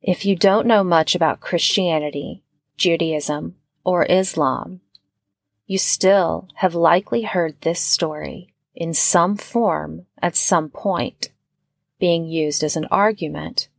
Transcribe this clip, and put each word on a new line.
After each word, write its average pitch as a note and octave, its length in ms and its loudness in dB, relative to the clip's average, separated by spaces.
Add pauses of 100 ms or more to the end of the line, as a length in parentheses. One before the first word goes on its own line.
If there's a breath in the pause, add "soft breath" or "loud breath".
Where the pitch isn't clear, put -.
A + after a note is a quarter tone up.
If - 240 -2
you G3 100 4
don't G3 320 2
know A3 160 4
much E3+ 320 2
about D#3+ 260 0
Christianity, D#3+ 1000 -2 (340)
Judaism, D#3+ 800 -2 (280)
or F3+ 220 2
Islam, F3+ 760 0 (880)
you F#3+ 100 -4
still F#3 800 2
have F3 180 0
likely F3 480 2
heard E3+ 380 -4
this F3 200 -2
story - 760 -4 (200)
in E3 200 -6
some F#3 420 2
form E3 680 -2 (120)
at E3+ 160 -2
some D#3+ 360 2
point - 600 -4 (680)
being E3+ 280 2
used D#3 380 -2
as D3+ 120 -2
an D#3 100 -4
argument E3 840 -2 (100)